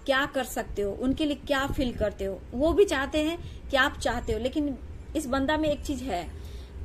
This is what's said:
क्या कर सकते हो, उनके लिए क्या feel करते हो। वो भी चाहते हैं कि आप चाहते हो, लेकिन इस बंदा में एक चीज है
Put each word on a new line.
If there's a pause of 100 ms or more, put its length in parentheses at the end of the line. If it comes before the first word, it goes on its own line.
क्या
कर
सकते
हो,
उनके
लिए
क्या
feel
करते
हो। (120)
वो
भी
चाहते
हैं (320)
कि
आप
चाहते
हो,
लेकिन (400)
इस
बंदा
में
एक
चीज
है (580)